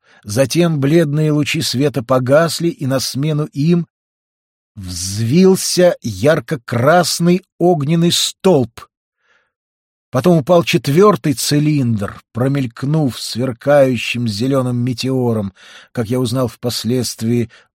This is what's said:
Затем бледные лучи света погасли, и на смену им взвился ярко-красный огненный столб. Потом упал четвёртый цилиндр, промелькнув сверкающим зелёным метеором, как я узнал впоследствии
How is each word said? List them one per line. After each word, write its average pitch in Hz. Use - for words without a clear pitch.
Затем 139
бледные 151
лучи 151
света 139
погасли, 143
и 147
на 131
смену 147
им 165
взвился 113
ярко-красный 156
огненный 170
столб. -
Потом 165
упал 170
четвёртый 160
цилиндр, 139
промелькнув 135
сверкающим 127
зелёным 123
метеором, 120
как 117
я 127
узнал 127
впоследствии 117